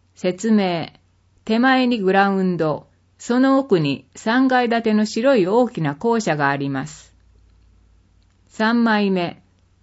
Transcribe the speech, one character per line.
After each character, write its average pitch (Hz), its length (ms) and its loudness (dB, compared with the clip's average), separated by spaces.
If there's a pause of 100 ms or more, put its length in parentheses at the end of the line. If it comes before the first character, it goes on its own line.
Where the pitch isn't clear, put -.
(140)
説 180 360 -4
明、 185 380 0 (560)
手 220 140 -2
前 254 280 2
に 240 140 -2
グ 185 120 0
ラ 196 160 4
ウ 190 140 0
ン 185 140 0
ド、 156 320 -4 (280)
そ 240 220 -4
の 269 200 4
奥 269 200 2
に 143 280 -2 (100)
三 254 320 0
階 247 200 0
建 233 140 -2
て 220 120 0
の 214 120 2
白 247 300 0
い 175 100 2
大 226 220 2
き - 120 -8
な 143 140 -2
校 233 260 -2
舎 160 160 -2
が 143 140 0
あ 143 60 -2
り 139 120 -6
ま 139 180 -6
す。 - 280 -20 (1300)
三 226 340 0
枚 208 280 2
目、 180 320 -4 (400)